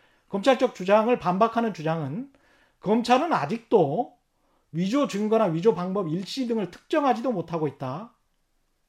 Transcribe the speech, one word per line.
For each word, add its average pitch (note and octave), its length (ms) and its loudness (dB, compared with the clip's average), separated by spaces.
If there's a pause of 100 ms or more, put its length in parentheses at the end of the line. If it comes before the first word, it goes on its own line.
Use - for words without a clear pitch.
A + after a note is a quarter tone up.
(300)
검찰 A3+ 280 4
쪽 B3 160 0
주장을 G#3+ 440 2
반박하는 A3 560 0
주장은 D#3+ 560 -6 (500)
검찰은 B3 520 2
아직도 E3+ 840 0 (580)
위조 G3 340 0
증거나 G#3+ 400 0
위조 E3+ 280 2
방법 F#3 340 -4
일시 G3 380 -6
등을 A3 240 -4
특정하지도 C4 600 -2
못하고 E3 360 -4
있다. C#3 440 -10 (760)